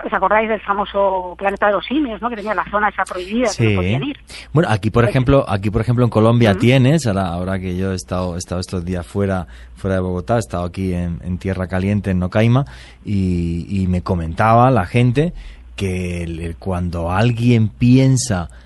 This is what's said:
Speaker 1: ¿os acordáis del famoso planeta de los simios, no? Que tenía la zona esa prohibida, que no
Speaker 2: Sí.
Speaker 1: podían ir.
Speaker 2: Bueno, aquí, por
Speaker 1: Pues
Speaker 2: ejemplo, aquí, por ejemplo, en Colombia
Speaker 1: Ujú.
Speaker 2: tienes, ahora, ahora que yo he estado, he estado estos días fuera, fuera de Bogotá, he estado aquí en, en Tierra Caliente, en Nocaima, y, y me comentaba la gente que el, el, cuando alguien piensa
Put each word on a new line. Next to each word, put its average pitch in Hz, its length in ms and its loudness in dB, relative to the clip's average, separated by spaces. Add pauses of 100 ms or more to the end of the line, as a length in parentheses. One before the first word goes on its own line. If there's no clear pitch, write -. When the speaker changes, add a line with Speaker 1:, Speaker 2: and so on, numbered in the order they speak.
Speaker 1:
¿os 277 60 -8
acordáis 208 380 2
del 214 100 -2
famoso 196 800 -2
planeta 196 300 0
de 208 60 4
los 180 120 -2
simios, 247 360 -2
no? 233 80 -4
Que 240 60 -6
tenía 208 180 -6
la 175 160 -2
zona 208 200 0
esa 196 160 -4
prohibida, 202 500 -4
que 120 80 0
no 110 60 4
Speaker 2:
Sí. 104 80 2
Speaker 1:
podían 98 260 0
ir. 285 160 -8 (320)
Speaker 2:
Bueno, 156 180 2
aquí, 107 200 -2
por 120 140 4
Speaker 1:
Pues 120 80 2
Speaker 2:
ejemplo, 131 360 4
aquí, 101 220 -2
por 104 100 -2
ejemplo, 120 240 2
en 117 60 2
Colombia 113 420 4
Speaker 1:
Ujú. 92 80 0
Speaker 2:
tienes, 127 480 4
ahora, 95 200 0
ahora 90 320 -4
que 92 180 -6
yo 95 160 -2
he - 20 -2
estado, 90 400 -4
he - 20 -8
estado 90 220 -6
estos 92 240 -4
días 87 240 -6
fuera, 95 400 -2 (300)
fuera 95 180 -2
de 92 60 0
Bogotá, 92 340 -2
he 120 40 2
estado 90 260 -4
aquí 92 280 -4
en, 87 300 -4
en 90 140 -4
Tierra 92 300 -4
Caliente, 95 440 -2
en 92 80 2
Nocaima, 117 460 2 (400)
y, 87 640 -2
y 95 180 0
me 90 140 0
comentaba 107 720 2
la 101 140 2
gente 123 460 2 (460)
que 90 460 -4
el, 82 180 -8
el, 85 160 -8
cuando 87 540 -4
alguien 113 580 2
piensa 123 800 4 (160)